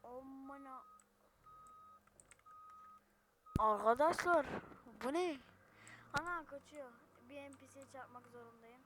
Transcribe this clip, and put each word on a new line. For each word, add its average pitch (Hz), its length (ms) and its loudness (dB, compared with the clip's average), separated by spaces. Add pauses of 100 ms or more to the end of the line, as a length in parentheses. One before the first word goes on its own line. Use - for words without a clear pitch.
Omana. 269 800 -10 (2750)
Arkadaşlar, 240 840 6 (580)
bu 254 100 0
ne? 339 240 2 (840)
Ana, 330 260 -2
kaçıyor. 277 460 -12 (380)
Bir 277 60 -14
N 285 160 -12
P 269 160 -20
C'ye 277 240 -18
çarpmak 247 360 -16
zorundayım. 233 580 -20